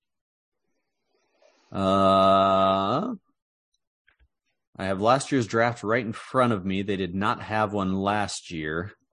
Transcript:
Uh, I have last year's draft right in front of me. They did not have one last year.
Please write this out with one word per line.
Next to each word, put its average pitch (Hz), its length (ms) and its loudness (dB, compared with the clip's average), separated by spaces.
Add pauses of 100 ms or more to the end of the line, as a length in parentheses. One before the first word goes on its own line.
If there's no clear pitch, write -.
(1700)
Uh, 98 1400 4 (1600)
I 98 100 -8
have 95 140 -4
last 139 300 0
year's 127 160 0
draft 117 380 -2
right 113 200 -2
in 113 80 -8
front 123 400 0
of 95 120 -4
me. 95 180 -2
They 98 140 -4
did 92 180 -4
not 107 280 -2
have 107 300 -2
one 95 220 -2
last 98 560 -4
year. 80 400 -6 (220)